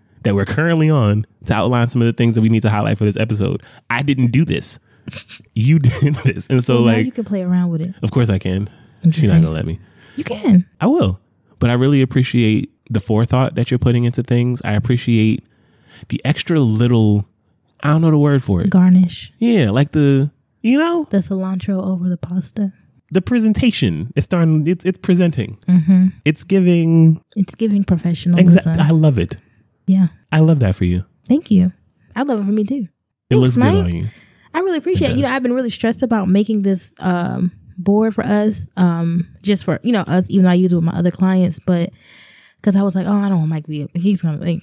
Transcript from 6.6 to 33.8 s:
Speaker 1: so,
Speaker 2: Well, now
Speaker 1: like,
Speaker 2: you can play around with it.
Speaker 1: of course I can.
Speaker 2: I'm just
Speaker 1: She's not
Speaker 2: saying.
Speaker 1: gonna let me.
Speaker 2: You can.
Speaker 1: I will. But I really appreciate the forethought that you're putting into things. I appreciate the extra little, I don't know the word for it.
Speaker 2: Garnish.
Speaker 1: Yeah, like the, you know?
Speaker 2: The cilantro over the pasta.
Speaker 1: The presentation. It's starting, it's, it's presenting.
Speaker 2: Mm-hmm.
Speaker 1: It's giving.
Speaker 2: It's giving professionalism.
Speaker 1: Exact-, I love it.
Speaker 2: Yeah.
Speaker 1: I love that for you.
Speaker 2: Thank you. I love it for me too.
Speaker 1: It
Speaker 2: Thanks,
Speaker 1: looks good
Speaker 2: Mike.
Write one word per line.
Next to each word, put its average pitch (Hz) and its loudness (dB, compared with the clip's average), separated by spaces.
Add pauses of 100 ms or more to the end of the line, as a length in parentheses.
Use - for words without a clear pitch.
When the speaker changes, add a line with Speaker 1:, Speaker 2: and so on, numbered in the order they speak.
Speaker 1:
so, 123 0
Speaker 2:
Well, 117 4
now 113 4
Speaker 1:
like, 110 0
Speaker 2:
you 254 -6
can 226 -6
play 196 -4
around 180 0
with 160 -4
it. 180 -8
Speaker 1:
of - -2
course 120 0
I 95 0
can. 95 -4 (360)
Speaker 2:
I'm 170 4
just 160 0
Speaker 1:
She's 120 2
not 87 4
Speaker 2:
saying. 82 6
Speaker 1:
gonna 80 -2
let 80 -6
me. 82 -8 (380)
Speaker 2:
You 302 -6
can. 247 2 (140)
Speaker 1:
I 165 0
will. 156 0 (380)
But 120 0
I 120 2
really 135 2
appreciate 120 0 (200)
the 104 -2
forethought 117 0
that 117 -4
you're 123 0
putting 120 0
into 120 -2
things. 120 -2
I 104 -4
appreciate 110 0 (640)
the - -6
extra 156 -2
little, 110 2 (560)
I 143 -4
don't 156 2
know 165 2
the 151 2
word 143 2
for - 0
it. 190 0
Speaker 2:
Garnish. 185 0
Speaker 1:
Yeah, 214 0
like 135 0
the, 143 2 (320)
you 254 2
know? 339 -2
Speaker 2:
The 202 0
cilantro 190 -4
over 180 -4
the 180 -4
pasta. 185 -6 (380)
Speaker 1:
The 180 0
presentation. 208 -2
It's 147 0
starting, 160 0
it's, 180 -4
it's 180 -4
presenting. 170 -2 (120)
Speaker 2:
Mm-hmm. 180 4 (160)
Speaker 1:
It's 156 0
giving. 165 4 (140)
Speaker 2:
It's 202 -4
giving 202 0
professionalism. 175 2
Speaker 1:
Exact-, 175 4
I 151 2
love 156 4
it. - -2 (500)
Speaker 2:
Yeah. 190 2 (240)
Speaker 1:
I 156 2
love 160 4
that 95 2
for 98 -4
you. 90 0 (240)
Speaker 2:
Thank 285 0
you. 185 2 (440)
I 240 -4
love 262 -4
it 202 -4
for 202 -4
me 214 -2
too. 226 -6 (420)
Speaker 1:
It 127 2
Speaker 2:
Thanks, 127 4
Speaker 1:
looks 127 2
good - 2
Speaker 2:
Mike. 92 2